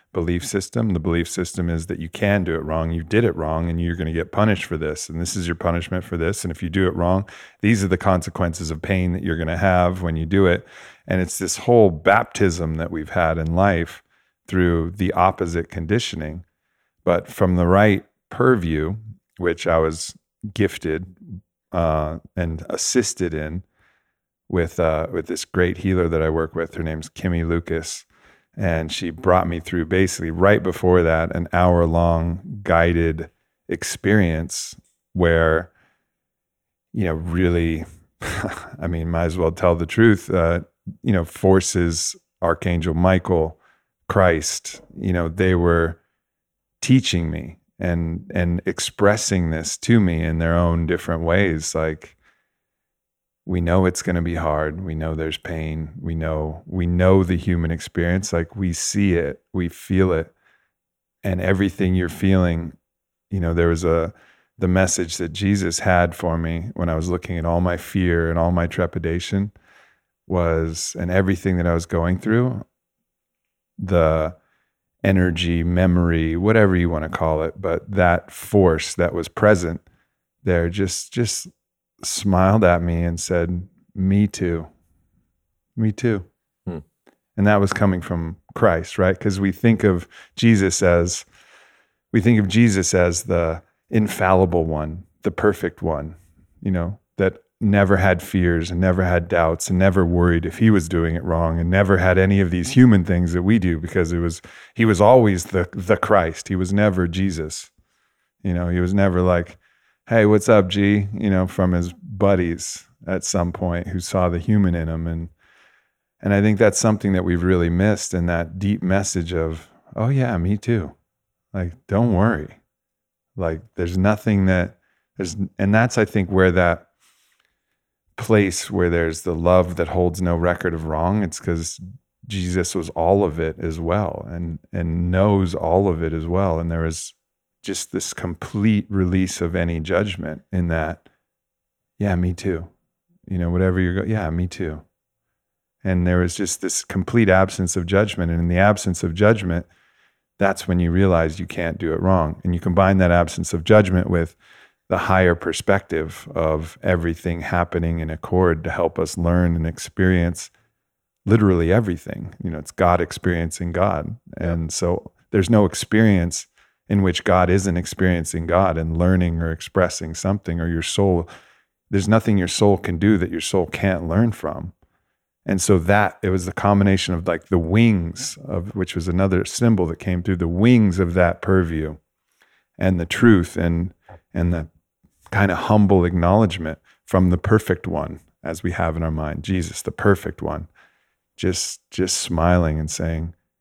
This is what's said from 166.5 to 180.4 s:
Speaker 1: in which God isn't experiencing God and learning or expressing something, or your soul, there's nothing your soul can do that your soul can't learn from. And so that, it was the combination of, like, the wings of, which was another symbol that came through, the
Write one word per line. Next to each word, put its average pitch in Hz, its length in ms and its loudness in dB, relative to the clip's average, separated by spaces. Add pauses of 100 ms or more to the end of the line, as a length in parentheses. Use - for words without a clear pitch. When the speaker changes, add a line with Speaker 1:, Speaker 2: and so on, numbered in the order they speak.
Speaker 1:
in 98 140 0
which 90 220 -2
God 90 260 4
isn't 92 260 0
experiencing 85 720 -2
God 85 320 2
and 82 180 -2
learning 87 460 2
or 82 100 -4
expressing 82 640 -4
something, 95 440 -4
or 82 80 -4
your 82 140 -2
soul, 90 480 0 (640)
there's 98 180 0
nothing 107 300 2
your 87 100 0
soul 101 300 2
can 87 200 -6
do 101 200 4
that 85 120 -4
your 82 120 -6
soul 90 240 0
can't 87 420 -2
learn 107 240 2
from. 78 400 -10 (720)
And 95 160 -2
so 98 200 4
that, 101 420 2
it 98 80 -2
was 90 160 -2
the 92 60 -8
combination 101 600 2
of, 85 140 -4
like, 85 220 -4
the 92 100 2
wings 90 880 0
of, 92 280 -6
which 95 200 -6
was 85 120 -6
another 92 380 0
symbol 110 420 2
that 80 120 -6
came 90 240 -4
through, 95 140 0
the 87 120 -2